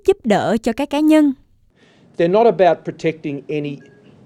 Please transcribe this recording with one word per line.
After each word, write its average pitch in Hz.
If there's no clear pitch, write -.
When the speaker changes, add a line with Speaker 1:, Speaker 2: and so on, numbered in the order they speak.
Speaker 1:
giúp 392
đỡ 185
cho 240
các 285
cá 285
nhân. 311
Speaker 2:
They're 170
not 220
about 170
protecting 160
any 147